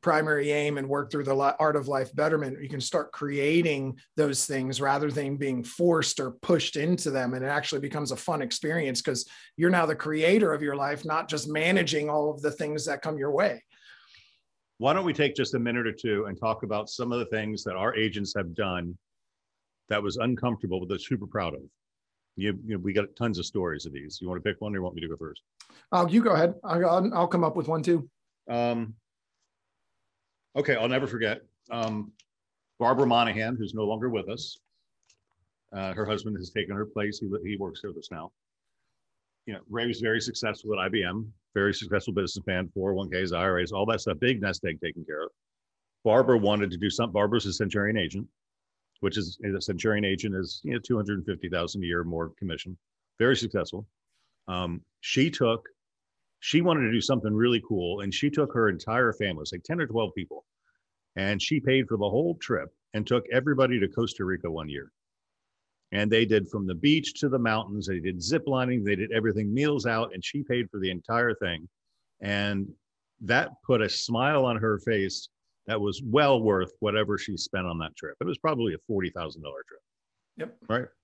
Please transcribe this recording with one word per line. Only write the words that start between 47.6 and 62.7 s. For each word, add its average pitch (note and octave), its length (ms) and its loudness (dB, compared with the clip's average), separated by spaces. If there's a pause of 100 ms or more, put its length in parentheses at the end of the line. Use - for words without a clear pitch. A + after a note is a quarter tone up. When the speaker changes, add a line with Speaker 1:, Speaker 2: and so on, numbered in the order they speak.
Speaker 2:
agent, F#2 300 -4 (720)
which G2 180 0
is, F2+ 260 -6
a G2 160 -2
Centurion G#2 460 0
agent G2 300 0
is, F#2 280 -6
you C#3+ 100 -4
know, A#2+ 60 -2
two A#2+ 160 0
hundred G2+ 300 -2
fifty F2+ 240 -6
thousand F2 340 -4
a F2 40 -4
year E2+ 160 0
more E2 340 -4
commission, F2+ 400 -8 (400)
very B2+ 180 4
successful. G#2+ 520 -4 (600)
Um, F2+ 340 -4 (180)
she D3 320 2
took, A2+ 360 0 (720)
she - 220 2
wanted E3 200 4
to A2+ 100 2
do A2+ 100 2
something A2 320 2
really A#2 340 4
cool, F#2+ 340 -2
and G2 120 -4
she D3 160 0
took D3 240 0
her A2+ 160 4
entire A2 440 0
family, F2+ 280 -2
it's D2+ 120 -10
like F2 100 -10
ten E3+ 180 -4
or D3 60 -2
twelve A2 280 -2
people, D#2+ 300 -10 (680)
and G2 260 -2
she D#3 180 0
paid C3 280 2
for A2+ 100 -2
the G2+ 120 2
whole D#3+ 260 0
trip F#2+ 340 -4 (240)